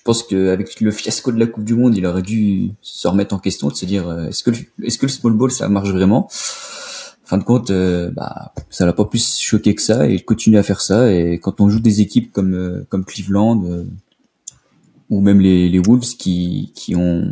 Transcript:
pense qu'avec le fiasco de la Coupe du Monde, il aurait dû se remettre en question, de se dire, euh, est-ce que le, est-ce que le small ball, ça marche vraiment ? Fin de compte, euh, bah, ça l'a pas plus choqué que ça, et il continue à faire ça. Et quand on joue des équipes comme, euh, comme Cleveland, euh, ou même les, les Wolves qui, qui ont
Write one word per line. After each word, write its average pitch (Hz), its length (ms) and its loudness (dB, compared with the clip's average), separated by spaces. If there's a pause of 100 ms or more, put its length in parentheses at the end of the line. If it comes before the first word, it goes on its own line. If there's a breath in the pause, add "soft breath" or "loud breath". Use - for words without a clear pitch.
pense 117 180 0
qu'avec 95 580 -2
le 107 120 2
fiasco 110 400 -4
de 113 80 0
la 117 60 4
Coupe 110 180 -10
du 113 100 -2
Monde, 120 220 4
il 92 100 -2
aurait 90 160 -2
dû 98 480 -2 (100)
se - 280 -6
remettre 101 260 0
en 95 40 -4
question, - 280 -4
de 71 80 -2
se - 100 -6
dire, 92 240 -4
euh, 82 200 -6
est-ce - 160 -8
que 123 60 2
le, 117 80 -2 (260)
est-ce - 140 -4
que 131 80 0
le 135 40 -2
small 117 220 0
ball, 123 180 2
ça 104 180 -4
marche 101 200 0
vraiment ? 98 420 2 (920 loud breath)
Fin 95 140 -2
de 98 40 0
compte, 120 280 0
euh, 90 420 0
bah, - 400 -12 (180)
ça 90 160 0
l'a 85 60 4
pas 104 120 2
plus - 360 0
choqué 104 340 2
que - 80 -4
ça, 127 260 2
et 104 40 2
il 92 120 -2
continue 107 340 4
à 98 40 6
faire 98 180 -2
ça. 110 300 2
Et 85 300 0
quand 95 200 -4
on 101 80 6
joue 110 120 2
des 107 220 4
équipes 107 300 0
comme, 95 220 0
euh, 90 340 -6
comme 95 160 -4
Cleveland, 101 600 0
euh, 87 200 -6 (1300)
ou 98 120 0
même 98 180 6
les, 92 280 6
les 90 120 2
Wolves 123 360 2
qui, 90 600 -4
qui - 180 -6
ont 87 380 0